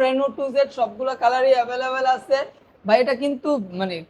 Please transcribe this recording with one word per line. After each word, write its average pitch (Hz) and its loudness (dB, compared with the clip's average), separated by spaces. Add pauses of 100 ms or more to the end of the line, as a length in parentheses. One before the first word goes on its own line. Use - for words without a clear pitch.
Reno 262 2 (100)
টু 285 -6 (100)
জেড 277 2 (100)
সবগুলো 226 -4 (120)
কালারই 254 4
অ্যাভেলেবল 262 -2 (100)
আছে। - -2 (480)
ভাই, 214 6
এটা 262 0
কিন্তু 285 -2 (300)
মানে 185 -4 (140)